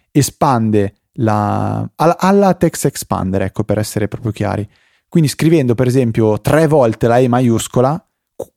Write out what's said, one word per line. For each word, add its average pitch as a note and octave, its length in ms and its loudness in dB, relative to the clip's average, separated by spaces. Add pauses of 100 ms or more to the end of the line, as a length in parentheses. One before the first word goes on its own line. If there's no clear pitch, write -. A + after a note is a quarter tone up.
espande A2+ 840 0 (200)
la, G#2 800 -2
alla, E3 220 0
alla G3 360 2
text - 320 -2
expander, F#2 580 -4
ecco, G2 220 -4
per G#2 120 -2
essere G#2+ 300 -4
proprio - 240 -8
chiari. G2+ 360 -4 (420)
Quindi D#3+ 200 2
scrivendo, C#3+ 460 0
per B2+ 120 0
esempio, A2+ 520 0
tre D#3 280 0
volte B2+ 400 2
la A#2 100 4
E C3 100 2
maiuscola, B2 760 0 (320)
qu-, - 240 -14